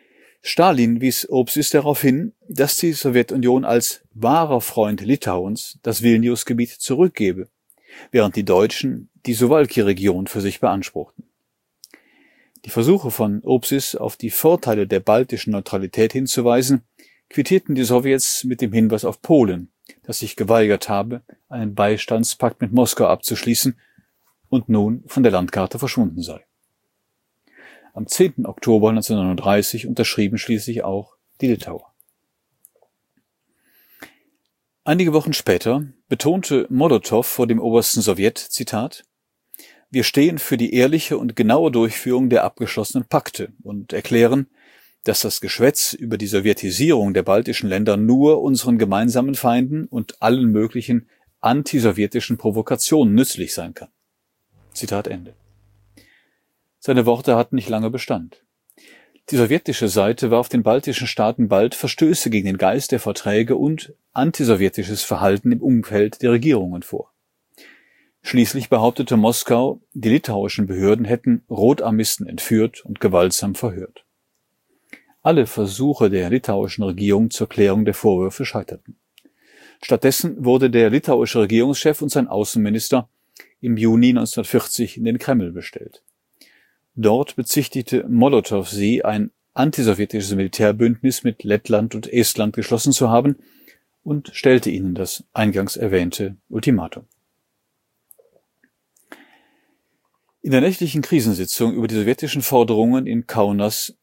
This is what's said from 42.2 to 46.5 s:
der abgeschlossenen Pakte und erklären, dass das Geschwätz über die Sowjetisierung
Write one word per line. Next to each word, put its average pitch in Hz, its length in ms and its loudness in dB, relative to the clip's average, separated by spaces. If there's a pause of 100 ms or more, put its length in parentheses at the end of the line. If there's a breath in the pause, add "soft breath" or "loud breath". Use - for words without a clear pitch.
der 117 140 4
abgeschlossenen 113 640 -6
Pakte - 440 -4 (120)
und 101 280 -12
erklären, 120 540 2 (560 soft breath)
dass 107 200 -2
das - 180 -6
Geschwätz - 520 0
über 113 260 -6
die 104 100 -6
Sowjetisierung 101 840 0